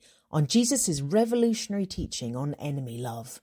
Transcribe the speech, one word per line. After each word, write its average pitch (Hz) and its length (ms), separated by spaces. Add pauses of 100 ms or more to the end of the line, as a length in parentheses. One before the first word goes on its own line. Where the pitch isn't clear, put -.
(300)
on 151 160
Jesus' 233 540
revolutionary 220 840
teaching 123 500
on 143 180
enemy 135 440
love. 120 440